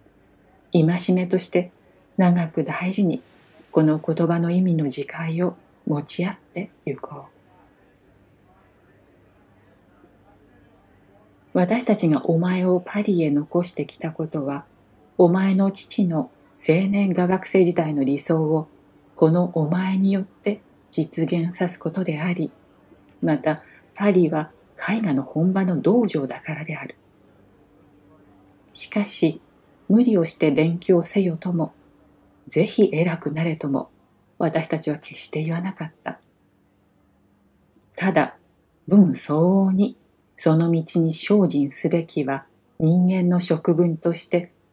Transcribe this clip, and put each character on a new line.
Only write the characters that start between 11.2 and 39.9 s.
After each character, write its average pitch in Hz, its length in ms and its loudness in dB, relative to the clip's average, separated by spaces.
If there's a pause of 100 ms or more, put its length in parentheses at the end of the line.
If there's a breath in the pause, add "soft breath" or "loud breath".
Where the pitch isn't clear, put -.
う。 - 40 0
私 208 280 0
た 208 100 2
ち 170 140 0
が 147 200 0
お 165 80 2
前 180 280 0
を 180 160 2
パ 208 200 -6
リ 185 220 0
へ 147 80 0
残 156 320 0
し - 80 -6
て 143 140 -6
き - 120 -20
た 160 140 -8
こ 160 160 -8
と 147 180 -6
は、 139 200 -8 (520)
お 175 120 8
前 190 260 2
の 196 160 2
父 - 320 -4
の 160 260 -2 (280)
青 190 320 2
年 202 240 0
画 180 140 0
学 185 180 -2
生 190 180 4
時 170 100 2
代 160 200 -2
の 143 100 0
理 139 160 0
想 160 240 0
を 156 240 0 (480)
こ 160 160 4
の 180 220 2
お 156 160 0
前 190 280 0
に 196 140 2
よ 196 100 0
っ - 20 -4
て - 380 -6 (300)
実 165 320 -4
現 170 340 -2
さ 180 120 -2
す - 100 -14
こ 165 100 -6
と 180 140 -6
で 151 160 -4
あ 175 140 -2
り、 156 180 -4 (680)
ま 151 160 0
た 151 260 -4 (300 loud breath)
パ 202 180 0
リ 175 180 4
は 156 220 -4 (260)
絵 220 220 -4
画 185 140 -2
の 135 100 -2
本 180 300 0
場 190 100 0
の 175 160 0
道 220 260 4
場 143 220 -2
だ - 140 -10
か 156 120 -8
ら 151 120 -10
で 156 100 -10
あ - 80 -12
る。 - 140 -16 (1800)
し - 160 -8
か 202 160 -2
し、 - 360 -2 (460)
無 226 160 6
理 220 140 2
を 165 80 2
し - 80 -6
て 156 180 2
勉 165 280 2
強 175 220 4
せ 196 200 -2
よ 170 160 -2
と 180 160 -6
も、 160 200 -2 (760)
ぜ 170 180 0
ひ 214 260 2
偉 165 260 -2
く 143 140 -8
な 160 140 -2
れ 160 100 -2
と 156 140 -8
も、 131 200 -4 (480)
私 160 300 -2
た 156 120 -4
ち 156 120 -6
は 147 60 -4
決 - 240 -14
し - 80 -10
て 156 120 -4
言 160 120 -4
わ 170 80 -4
な 190 100 -6
か 160 140 -10
っ 160 60 -12 (120)
た。 - 160 -10 (1800)
た 190 160 0
だ、 156 260 0 (480)
分 180 300 6
相 151 240 -2
応 190 320 4
に、 202 260 0 (380)